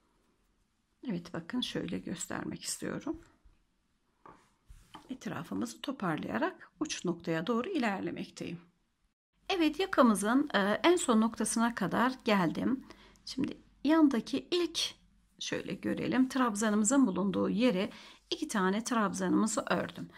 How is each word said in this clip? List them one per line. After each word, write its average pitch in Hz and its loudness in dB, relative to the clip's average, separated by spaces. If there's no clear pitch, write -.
Evet, 180 -6
bakın 170 -6
şöyle - -6
göstermek - -8
istiyorum. - -8
Etrafımızı 202 -8
toparlayarak 202 -4
uç - -4
noktaya 170 -2
doğru 240 0
ilerlemekteyim. 190 -4
Evet, 320 2
yakamızın, 254 4
e, 202 4
en 208 4
son 220 4
noktasına 226 0
kadar 226 0
geldim. 190 2
Şimdi - -4
yandaki 277 4
ilk, 339 -2
şöyle - -6
görelim, 226 0
trabzanımızın 226 2
bulunduğu 190 0
yere 208 2
iki 320 -4
tane 202 0
trabzanımızı 196 0
ördüm. 170 -4